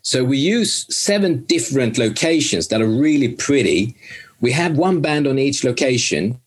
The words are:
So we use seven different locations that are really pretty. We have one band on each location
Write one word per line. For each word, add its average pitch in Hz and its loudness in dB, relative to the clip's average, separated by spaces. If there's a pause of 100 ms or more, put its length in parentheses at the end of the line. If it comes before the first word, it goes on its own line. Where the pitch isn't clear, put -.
So 131 -2
we 135 0
use 202 0
seven 196 0
different 135 0
locations 123 0
that 110 0
are 110 2
really 139 2
pretty. 120 0 (460)
We 123 0
have 160 0
one 175 2
band 151 0
on 135 0
each 135 0
location 123 0